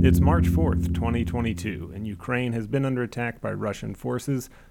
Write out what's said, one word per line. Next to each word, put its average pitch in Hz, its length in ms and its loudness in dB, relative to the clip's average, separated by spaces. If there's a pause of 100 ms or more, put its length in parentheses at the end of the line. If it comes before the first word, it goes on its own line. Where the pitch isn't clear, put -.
(140)
It's - 60 6
March 143 260 6
fourth, - 460 2
twenty 117 320 0
twenty-two, 104 680 -4
and 101 140 -10
Ukraine 123 460 -4
has 113 160 -4
been 135 160 0
under 131 180 -2
attack 120 380 -6
by 107 120 -4
Russian 104 440 -6
forces 123 520 -4 (220)